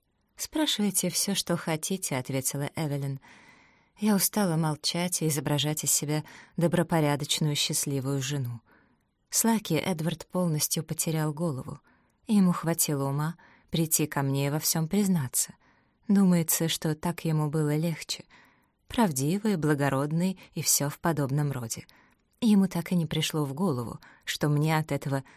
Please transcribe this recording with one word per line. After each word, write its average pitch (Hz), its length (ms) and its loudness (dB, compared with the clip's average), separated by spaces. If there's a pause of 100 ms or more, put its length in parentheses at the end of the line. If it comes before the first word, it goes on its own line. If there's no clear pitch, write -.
(360)
«Спрашивайте 208 760 0
всё, - 260 -2
что - 200 0
хотите», 160 600 -4
ответила 135 580 -4
Эвелин. 139 440 -4 (800)
«Я 208 160 4
устала 180 420 2
молчать 165 640 -2
и 160 60 2
изображать 147 560 0
из 147 80 0
себя 151 320 0 (340)
добропорядочную, 156 960 2
счастливую 139 680 -2
жену. 127 380 -4 (680)
С - 140 0
Лаки 220 320 2
Эдвард 160 520 -2
полностью 165 560 0
потерял 156 500 -2
голову. 151 460 -6 (480)
Ему 196 240 6
хватило 160 540 0
ума 147 300 -2 (340)
прийти 156 380 0
ко 143 160 -2
мне 139 240 0
и - 20 -2
во 151 100 -2
всём 160 280 0
признаться. 190 680 0 (540)
Думается, 175 600 4
что 156 280 -2
так 170 280 -4
ему 156 260 2
было 151 260 0
легче. 160 500 -4 (600)
Правдивый, 190 720 2
благородный 151 800 0 (140)
и 165 80 -6
всё - 280 0
в - 100 -8
подобном 147 520 0
роде. 120 340 -8 (560)
Ему 202 260 6
так 170 240 -4
и 180 40 2
не 165 100 2
пришло 151 400 -2
в 135 80 -4
голову, 135 460 -4 (260)
что - 240 -2
мне 151 280 2
от 156 140 -2
этого 139 320 -2 (140)